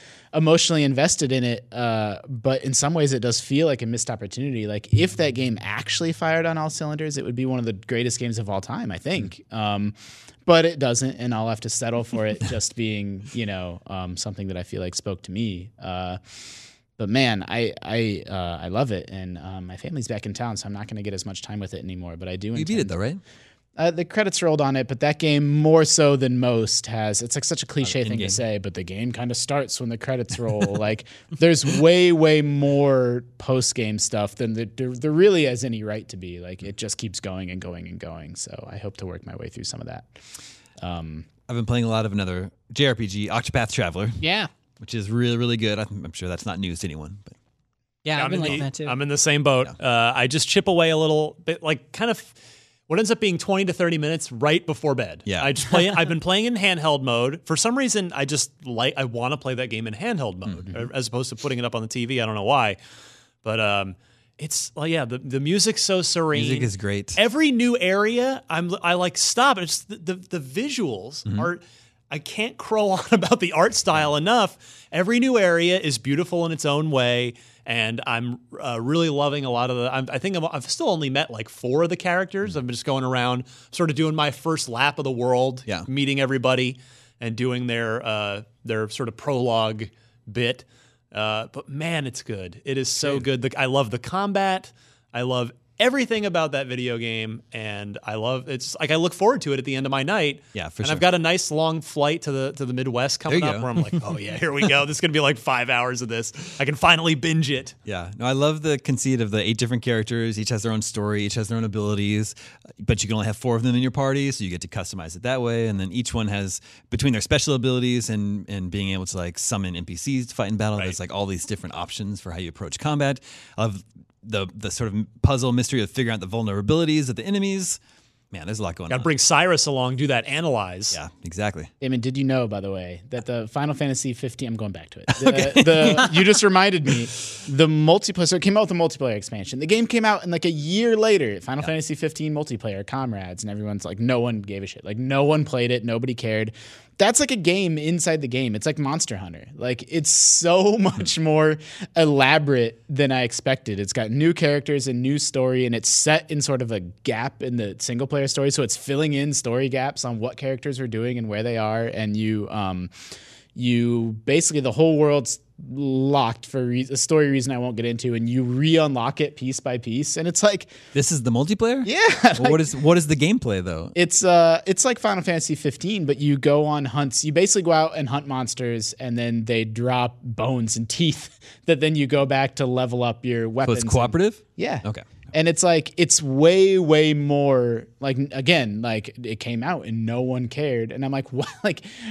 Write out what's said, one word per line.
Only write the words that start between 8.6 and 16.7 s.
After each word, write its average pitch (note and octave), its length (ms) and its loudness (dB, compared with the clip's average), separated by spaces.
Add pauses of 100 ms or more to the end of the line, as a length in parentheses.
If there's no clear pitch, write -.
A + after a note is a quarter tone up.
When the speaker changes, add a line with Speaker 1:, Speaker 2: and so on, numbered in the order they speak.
Speaker 1:
time, - 300 -8
I E2+ 80 -8
think. C3 540 -6
Um, G#2 420 -2 (500)
but E3 220 8
it E3+ 120 -2
doesn't, C3 380 0
and A#2+ 180 -2
I'll A2 140 -2
have A2 140 -4
to A2+ 80 -6
settle A#2 340 -2
for A2+ 220 -2
it G#2+ 140 -2
Speaker 2:
<laughs> - 20 -6
Speaker 1:
just G#2+ 340 -4
being, G#2 460 -4 (100)
you A#2 140 -4
know, F2+ 400 -8
um, F#2 320 -8
something G2 300 -8
that F#2 100 -8
I F2+ 40 -6
feel G2 200 -10
like F2+ 120 -6
spoke - 280 -8
to F#2 100 -14
me. G2+ 380 -6 (120)
Uh, F2+ 360 -6 (800)